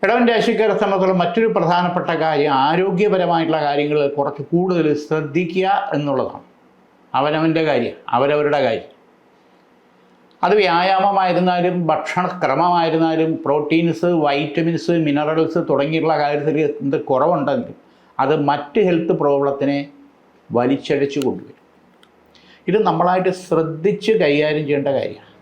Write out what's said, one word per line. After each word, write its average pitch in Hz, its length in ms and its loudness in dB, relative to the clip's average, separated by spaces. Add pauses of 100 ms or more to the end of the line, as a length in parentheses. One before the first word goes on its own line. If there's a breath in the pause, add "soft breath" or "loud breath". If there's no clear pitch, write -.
ഇടവൻ 240 260 2
രാശിക്കാരെ 214 500 2
സംബന്ധിച്ചുള്ള 190 400 2
മറ്റൊരു 220 380 2
പ്രധാനപ്പെട്ട 175 520 0 (140)
കാര്യം 151 280 0 (160)
ആരോഗ്യപരമായിട്ടുള്ള 175 1000 0
കാര്യങ്ങൾ 147 320 0 (160)
കുറച്ച് 143 340 -4
കൂടുതൽ 175 360 0 (180)
ശ്രദ്ധിക്കുക 165 640 -2 (300)
എന്നുള്ളതാണ്. 135 460 -4 (760)
അവനവൻ്റെ 156 520 0
കാര്യം, 120 260 -2 (200)
അവരവരുടെ 147 500 2
കാര്യം. 113 240 -4 (1500)
അത് 185 180 4
വ്യായാമമായിരുന്നാലും 180 1120 2 (160)
ഭക്ഷണക്രമമായിരുന്നാലും 160 1400 0 (160)
പ്രോട്ടീൻസ്, 156 640 0 (180)
വൈറ്റമിൻസ്, 160 680 -2 (120)
മിനറൽസ് 156 540 0 (100)
തുടങ്ങിയിട്ടുള്ള 156 540 0
കാര്യത്തിൽ 147 320 -2 (260)
എന്ത് 139 160 -2 (120)
കുറവുണ്ടെങ്കിലും 139 680 0 (380 soft breath)
അത് 135 160 2 (160)
മറ്റ് 147 380 -2
ഹെൽത്ത് 175 320 0
പ്രോബ്ലത്തിനെ 143 580 0 (760)
വലിച്ചഴച്ചു 139 680 0
കൊണ്ടുവരും. - 340 -8 (1080 loud breath)
ഇത് 190 80 2 (100)
നമ്മളായിട്ട് 180 440 0 (140)
ശ്രദ്ധിച്ച് 160 720 -2
കൈകാര്യം 151 460 0
ചെയ്യേണ്ട 143 320 0
കാര്യമാണ്. - 440 -8